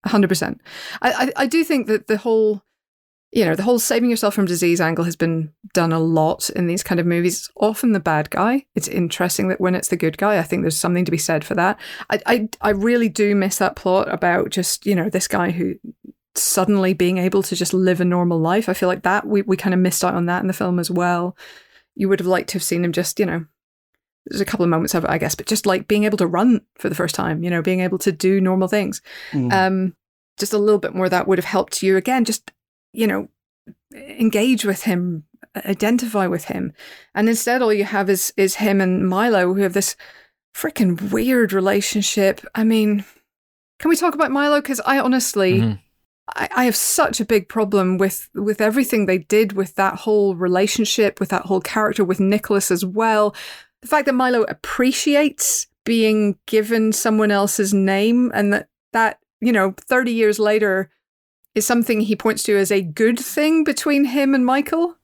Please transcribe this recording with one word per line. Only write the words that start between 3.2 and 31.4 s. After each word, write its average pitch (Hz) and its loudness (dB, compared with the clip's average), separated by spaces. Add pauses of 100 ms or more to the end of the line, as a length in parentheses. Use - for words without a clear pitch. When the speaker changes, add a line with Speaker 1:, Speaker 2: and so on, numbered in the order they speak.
Speaker 1:
you 220 2
know, 165 2
the 196 -4
whole 240 2
saving 240 0
yourself 220 0
from 202 0
disease 170 0
angle 165 0
has 165 -6
been 165 -2 (200)
done 165 2
a 160 0
lot 160 0
in 175 -2
these 175 -2
kind 175 0
of 170 0
movies. 170 0
It's - -14
often 220 0
the 196 2
bad 151 0
guy. 240 0 (100)
It's 175 -4
interesting 180 -2
that 185 -2
when 185 2
it's - -4
the 185 -2
good 160 -2
guy, 208 0
I 165 0
think 180 -4
there's 160 -2
something 175 0
to 165 -2
be 165 -2
said 156 -2
for - -6
that. 190 0 (300)
I, 208 0
I, 220 0 (120)
I 208 0
really 226 2
do 208 2
miss 196 0
that 185 0
plot 185 0
about 180 0
just, - -4
you 202 2
know, 175 0
this 185 -2
guy 180 -2
who 175 -4 (600)
suddenly 190 2
being 180 0
able 185 0
to - -6
just 175 -2
live 180 2
a 175 2
normal 175 2
life. 185 0
I 185 -2
feel 185 0
like 185 -2
that 202 0
we, 208 2
we 190 0
kind 185 -2
of 180 2
missed 185 2
out 175 0
on 175 0
that 175 -2
in 185 -2
the 185 -2
film 180 -2
as 170 -6
well. 175 -2 (580)
You 190 -2
would 196 2
have 180 -4
liked 185 0
to - -8
have 180 -4
seen 175 -2
him 170 0
just, 175 -4
you 202 2
know, 165 -4 (840)
there's - -8
a 196 0
couple 180 -2
of 170 2
moments 165 0
of 170 0
it, - -2
I 165 0
guess, - -4
but - -12
just, - -2
like, 185 0
being 208 2
able 214 0
to 180 2
run 202 2 (160)
for - -6
the 180 -4
first 175 -4
time, 165 -4
you 175 -2
know, 170 -2
being 185 0
able 185 -2
to 196 0
do 190 2
normal 185 2
things. 202 -2 (300)
Speaker 2:
Mm. 127 0
Speaker 1:
Um, 190 0 (400)
just 202 -4
a 214 0
little 208 2
bit - -6
more 185 0
of 180 0
that 180 0
would 185 4
have 185 -4